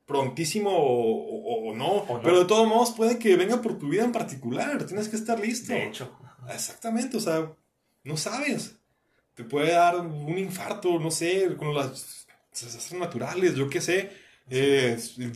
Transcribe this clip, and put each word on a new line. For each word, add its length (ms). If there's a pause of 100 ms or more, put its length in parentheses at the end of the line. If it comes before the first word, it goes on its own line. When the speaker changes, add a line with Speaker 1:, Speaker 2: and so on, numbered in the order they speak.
Speaker 1:
prontísimo 640
o, 420
o, 580
o 40
no, 120
Speaker 2:
O 300
no. 60
Speaker 1:
pero 160
de 60
todos 220
modos 240
puede 260
que 200
venga 240
por 180
tu 100
vida 140
en 80
particular, 720
tienes 240
que 60
estar 240
listo. 340
Speaker 2:
De 140
hecho. 300 (360)
Speaker 1:
Exactamente, 640
o 40
sea, 320 (500)
no 140
sabes. 580 (580)
Te 120
puede 260
dar 300
un 360
infarto, 600
no 100
sé, 480
con 160
las 540 (240)
desastres 480
naturales, 560
yo 140
qué 120
sé. 280 (400)
Speaker 2:
Sí. 80
Speaker 1:
Eh, 420 (360)